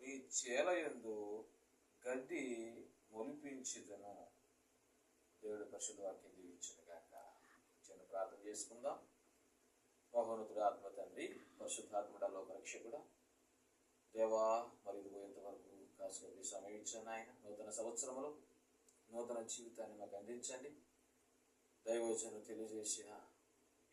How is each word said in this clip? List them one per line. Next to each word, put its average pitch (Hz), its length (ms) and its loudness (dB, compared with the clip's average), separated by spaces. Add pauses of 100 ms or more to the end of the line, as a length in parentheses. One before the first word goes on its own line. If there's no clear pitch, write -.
నీ 131 80 -8
చేల 131 640 4
యందు 110 720 0 (640)
గడ్డి 123 800 0 (240)
మొలిపించెదను." 110 1160 -6 (1160)
దేవుడి 104 280 -2
పరిశుద్ధ 101 300 -4
వాక్యం 95 360 -4
దీవించును - 540 -12
గాక. - 420 -14 (580)
చిన్న 95 120 -16
ప్రార్థన 95 440 0
చేసుకుందాం. 120 600 -4 (1080)
మహోన్నతుడు 110 460 4
ఆత్మ - 280 6
తండ్రి, - 520 -4 (200)
పరిశుద్ధాత్ముడా, 101 680 0
లోక 95 240 -6
రక్షకుడా, - 460 -6 (1160)
దేవా, 110 560 8 (160)
మరి 101 120 -2
ఇదిగో 98 260 -8
ఇంతవరకు - 720 -12
కాసుకొని - 460 -6
సమయం 98 300 -4
ఇచ్చాను 110 360 -4
ఆయన. 113 240 -4 (100)
నూతన 107 260 -8
సంవత్సరంలో 127 680 -2 (720)
నూతన 117 300 0
జీవితాన్ని 110 560 -6
మాకు 101 180 -6
అందించండి. 120 560 -4 (1120)
దైవజనులు 113 580 4
తెలియజేసిన 107 760 -2 (720)